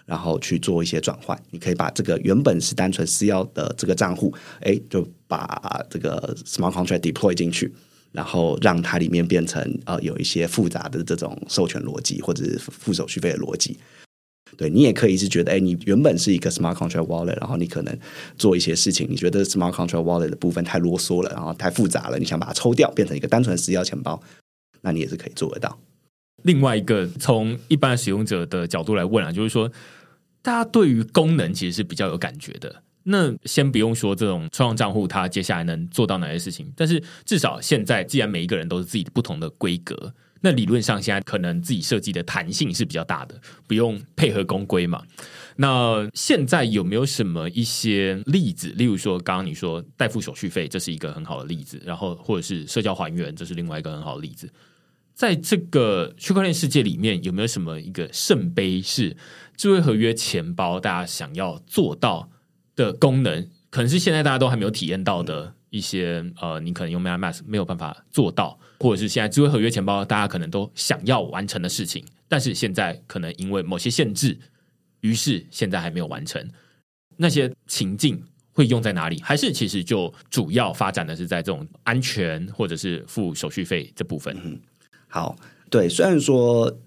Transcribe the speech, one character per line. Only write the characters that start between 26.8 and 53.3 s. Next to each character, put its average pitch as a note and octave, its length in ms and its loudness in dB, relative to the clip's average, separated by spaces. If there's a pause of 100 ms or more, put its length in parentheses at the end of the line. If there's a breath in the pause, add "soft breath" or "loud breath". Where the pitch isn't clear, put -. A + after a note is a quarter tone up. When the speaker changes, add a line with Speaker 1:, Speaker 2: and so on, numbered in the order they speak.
Speaker 2:
个， F#2+ 260 2 (140)
从 A2+ 360 2 (120)
一 D#3 80 6
般 C3 200 4
使 A#2+ 120 -2
用 G2+ 160 0
者 F2+ 220 0
的 F2 200 -2
角 E2+ 160 -2
度 G#2 120 0
来 F2+ 100 2
问 G#2 180 2
啊， D#2+ 80 -4
就 F#2 120 -2
是 A2 80 0
说， A#2 200 2 (680 loud breath)
大 A#3 240 0
家 - 0 -
对 A3 240 6
于 A2+ 160 4
功 D#3+ 320 6
能 F2+ 160 0
其 - 140 -4
实 F2 100 -2
是 G#2 80 -2
比 E2+ 100 -8
较 F#2+ 140 0
有 E2 80 -2
感 D2+ 220 -6
觉 - 160 -14
的。 - 280 -14 (220)
那 F#3 280 2 (120)
先 - 260 2
不 A2+ 80 2
用 A2+ 160 4
说 G2+ 200 0
这 G#2 120 0
种 E2+ 240 -2
创 A#2 260 2
账 A2 160 0
户 G#2 140 0
它 F#2 220 -2
接 F#2+ 140 -2
下 F2 160 0
来 E2+ 60 -2
能 E2+ 240 -2
做 A2+ 180 2
到 F#2+ 120 0
哪 D#2 140 -4
些 - 60 -4
事 E3+ 120 -6
情， C#3+ 240 -12
但 D#3+ 140 0
是 D#3+ 120 2 (240 loud breath)
至 G3+ 140 0
少 E2 220 -2
现 A#2 240 2
在 G2+ 180 2
既 C#3 160 0
然 G#2+ 100 2
每 F2 140 -2
一 F2 40 0
个 F#2 100 -2
人 E2 100 -4
都 F2 120 -2
是 F2+ 60 -4
自 A2 140 -4
己 E2+ 140 -2
不 A#2+ 100 2
同 D#2 160 -6
的 D#2+ 120 -6
规 F2 280 -2
格， - 340 -12 (300 soft breath)
那 F#3 100 6
理 A#2 140 2
论 A#2 140 4
上 G#2 220 0
现 A2 100 0
在 G2 100 0
可 - 160 -4
能 F2 240 -2
自 B2+ 100 -4
己 F#2+ 80 0
设 G#2+ 180 0
计 F#2+ 140 -4
的 E2+ 100 -4
弹 F2 300 -4
性 A#2 200 0
是 G2+ 120 -2
比 - 80 -4
较 E2 100 -4
大 C#2+ 220 -6
的， - 100 -16 (320 loud breath)
不 - 60 -4
用 A2 280 2 (140)
配 D3 160 2
合 G2 140 0
公 F#2+ 220 -2
规 F2+ 200 2
嘛。 F2 160 -4 (540 loud breath)
那 A#2+ 560 2
现 E3+ 340 2
在 C#3 180 4
有 G#2 200 2
没 F#2 100 0
有 B2 100 2
什 C3 220 0
么 E2 240 -2
一 A#2 140 0
些 G2 640 0
例 C#3+ 260 2
子， - 240 -8
例 A#2 80 2
如 A2 120 4
说 F2+ 220 0
刚 F#2 200 -2
刚 F#2+ 80 -4
你 D#2 80 -8
说 E2+ 280 -6 (140)
代 B2 100 0
付 A2 140 -4
手 - 160 -8
续 G2 120 -6
费， E2+ 200 -4
这 F#2 100 -6
是 F2 140 -6
一 D#2 60 -6
个 D2+ 120 -8
很 D#2 140 -12
好 C#2 160 -10
的 C2+ 60 -14
例 D#2 180 -8
子； - 200 -16
然 F2 120 -8
后 F2+ 200 -6
或 G2+ 200 -2
者 E2+ 60 -4
是 E2 240 -8
社 - 160 -2
交 G2 120 -2
还 D#2+ 180 -4
原， D#2+ 220 -6